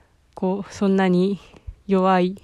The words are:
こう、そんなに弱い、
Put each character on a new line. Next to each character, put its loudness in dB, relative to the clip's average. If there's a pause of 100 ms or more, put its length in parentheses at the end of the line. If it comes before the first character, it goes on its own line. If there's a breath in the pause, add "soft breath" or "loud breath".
(340 loud breath)
こ -4
う、 -20
そ -4
ん 2
な 2
に 0 (480 loud breath)
弱 2
い、 -4